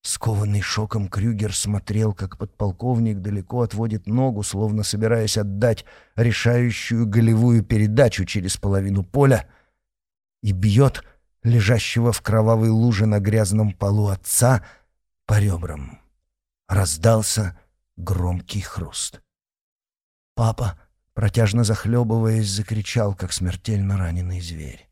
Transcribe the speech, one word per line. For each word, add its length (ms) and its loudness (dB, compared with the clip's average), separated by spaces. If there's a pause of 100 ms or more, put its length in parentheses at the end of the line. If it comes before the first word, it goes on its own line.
Скованный 580 -2
шоком 460 -4
Крюгер 460 -2
смотрел, 600 -2
как 240 -10
подполковник 800 -2
далеко 420 -6
отводит 460 -4
ногу, 360 0
словно 420 -2
собираясь 520 0
отдать 480 -2 (320)
решающую 880 0
голевую 560 4
передачу 640 2
через 320 -4
половину 480 -2
поля, 460 2 (920)
и 100 0
бьёт 520 2 (380)
лежащего 680 2
в 120 -4
кровавой 480 2
луже 340 4
на 160 2
грязном 540 2
полу 340 0
отца 560 2 (600)
по 120 2
рёбрам. 640 -4 (680)
Раздался 920 0 (380)
громкий 640 -4
хруст. 580 -10 (1120)
Папа, 460 -2 (320)
протяжно 520 0
захлёбываясь, 840 0
закричал, 680 -4
как 200 -8
смертельно 640 -2
раненый 420 -4
зверь. 520 -14